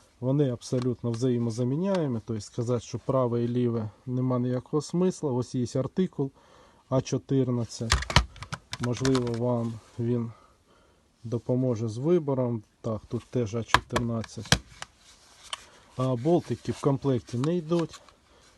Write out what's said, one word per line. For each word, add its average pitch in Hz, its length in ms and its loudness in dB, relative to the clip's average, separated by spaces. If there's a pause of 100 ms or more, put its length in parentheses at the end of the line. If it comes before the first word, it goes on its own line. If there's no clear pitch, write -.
(200)
Вони 135 300 2
абсолютно 123 600 -2
взаємозаміняємі, 123 1120 0
тобто 110 160 -4
сказати, 120 440 -4
що - 140 -10
праве 120 460 0
і 117 40 -2
ліве, 117 420 0 (160)
нема 127 320 0
ніякого 123 420 -2
смисла. 170 520 -2
Ось 123 220 -2
є 123 200 0
артикул 139 560 -2 (580)
А 131 120 2
чотирнадцять. 123 920 0 (840)
Можливо, 123 520 4
вам 117 400 0 (260)
він 117 340 0 (920)
допоможе 120 640 0
з 107 80 -6
вибором. 131 680 0 (180)
Так, 110 280 -4
тут 113 220 -6
теж 117 240 -2
А 113 100 -2
чотирнадцять. 117 920 0 (1400)
А, 131 200 0
болтики 123 560 0
в - 80 -6
комплекті 135 580 0
не 156 180 2
йдуть. 165 440 -2 (580)